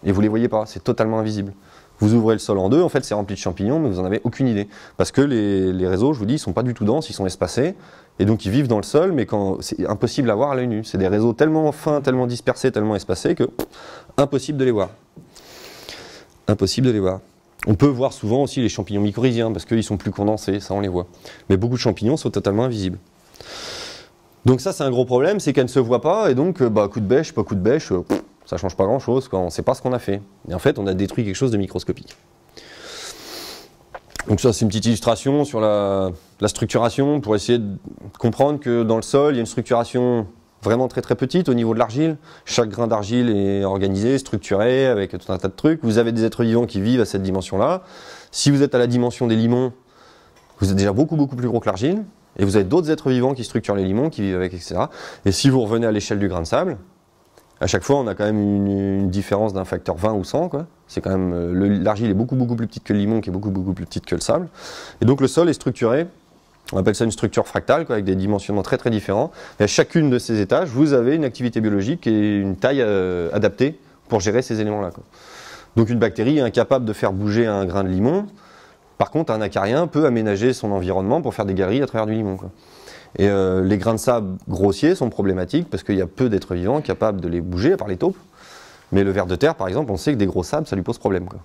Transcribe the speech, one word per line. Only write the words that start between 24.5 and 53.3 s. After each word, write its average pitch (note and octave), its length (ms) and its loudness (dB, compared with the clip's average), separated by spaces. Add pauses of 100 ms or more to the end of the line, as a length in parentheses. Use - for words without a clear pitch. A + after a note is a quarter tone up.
ça F#3+ 140 -4
c'est D3+ 100 -4
un C3+ 60 0
gros B2 160 2
problème, D3 340 2
c'est D3 140 -2
qu'elles C3 100 4
ne A#2+ 40 -4
se C#3+ 120 2
voient A#2+ 220 2
pas, F#3+ 280 2
et B2+ 40 4
donc, D#3+ 260 0
euh, B2 80 4
bah, G#2 200 2
coup A2 120 -6
de G#2 60 -2
bêche, C#3 260 2
pas G#2+ 120 -2
coup A2 100 -6
de F#2+ 60 0
bêche, A#2+ 320 0
euh, F2+ 100 -2
pff, - 200 -4 (220)
ça - 140 -8
change F#2 180 -6
pas F#2+ 80 2
grand A#2 140 2
chose, B2+ 300 0
quoi. F#2+ 100 -2
On F2+ 100 -2
sait - 140 -8
pas B2 100 2
ce - 80 -4
qu'on B2+ 140 -2
a A#2+ 40 -2
fait. G2 220 -4 (300)
Et E2 40 -6
en F#2 40 -4
fait C3+ 200 2
on G2+ 80 -2
a F#2+ 60 0
détruit G2 320 -2
quelque G2 100 -6
chose C3 160 0
de A2 60 0
microscopique. - 580 -6 (2250)
Donc G#2+ 100 4
ça B2 140 4
c'est - 80 -2
une A2 80 4
petite G2+ 180 0
illustration A#2+ 580 2
sur A#2+ 160 -4
la, G2+ 500 2 (300)
la G2+ 60 2
structuration, A#2+ 720 0
pour G#2 140 0
essayer A#2+ 240 2
de G2+ 180 -6 (440)
comprendre C#3 400 2
que A#2+ 240 0
dans A2 100 2
le A2+ 80 0
sol C#3+ 320 4
il - 20 0
y - 20 0
a - 20 0
une A2+ 60 -2
structuration A#2+ 800 0 (340)
vraiment A#2+ 240 2
très A#2+ 140 -4
très - 160 0
petite D#3+ 320 0
au C3 60 4
niveau A2+ 200 0
de A2+ 60 0
l'argile. D3 360 0 (280)
Chaque A#2 240 0
grain A2+ 180 -2
d'argile A2+ 440 0
est G2 340 0
organisé, G2 540 0
structuré, B2+ 680 0
avec G#2 240 0
tout F2+ 220 -10
un F#2 60 -4
tas F#2+ 100 -4
de F#2+ 60 -8
trucs. D#3 280 0
Vous A2 160 4
avez A2+ 140 2
des A2+ 120 0
êtres A2+ 200 0
vivants A#2 220 2
qui G#2 140 -4
vivent A#2+ 200 2
à A2 40 6
cette G2 180 -4
dimension-là. F#2+ 600 -2 (480)
Si - 220 2
vous C#3 100 4
êtes C#3 140 2
à - 20 4
la B2 80 4
dimension A#2+ 400 0
des A2+ 80 4
limons, A#2+ 380 2 (880)
vous F#2+ 100 0
êtes F#2+ 60 0
déjà G2+ 160 2
beaucoup D#3 240 0
beaucoup C#3+ 180 0
plus B2 140 -4
gros A2+ 100 0
que G#2+ 80 -4
l'argile. C3+ 380 -2 (340)
Et G2+ 60 2
vous G2 100 0
avez G#2 100 4
d'autres D3+ 260 2
êtres C#3 200 -2
vivants B2+ 240 2